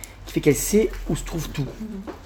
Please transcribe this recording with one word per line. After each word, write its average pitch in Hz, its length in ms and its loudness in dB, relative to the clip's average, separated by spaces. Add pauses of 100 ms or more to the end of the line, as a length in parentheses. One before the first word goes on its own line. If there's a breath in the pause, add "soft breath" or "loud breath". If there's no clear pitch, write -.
(260 loud breath)
qui - 80 -10
fait 160 80 0
qu'elle 143 140 6
sait 208 340 4 (200)
où 156 60 2
se - 80 -2
trouve 160 260 -4
tout. 143 160 -2 (600)